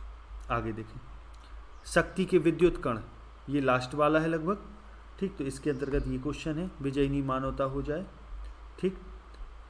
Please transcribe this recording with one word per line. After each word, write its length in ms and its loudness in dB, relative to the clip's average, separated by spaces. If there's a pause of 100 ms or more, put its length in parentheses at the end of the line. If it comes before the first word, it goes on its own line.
(520)
आगे 220 0
देखें, 260 -10 (840)
"शक्ति 400 2
के 120 6
विद्युत 460 4
कण", 160 0 (500)
ये 120 2
लास्ट 320 4
वाला 260 6
है 80 2
लगभग। 380 0 (540)
ठीक, 180 -2
तो 60 -2
इसके 260 -2
अंतर्गत 380 0
ये 100 0
क्वेश्चन 400 -2
है, 140 -4 (100)
"विजयिनी 400 2
मानवता 420 0
हो 180 0
जाए", 240 -4 (760)
ठीक, 180 0 (720)